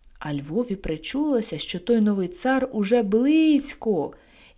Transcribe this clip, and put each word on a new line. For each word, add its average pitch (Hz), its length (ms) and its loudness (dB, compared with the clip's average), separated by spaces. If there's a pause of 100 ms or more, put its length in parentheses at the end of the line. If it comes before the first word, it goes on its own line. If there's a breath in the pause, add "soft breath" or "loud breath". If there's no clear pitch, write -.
(200)
А 147 160 -8
львові 175 420 -4
причулося, 220 840 -2
що - 220 -6
той 233 200 2
новий 196 280 2
цар 262 440 0
уже 220 300 2
близько, 254 1120 2 (440 soft breath)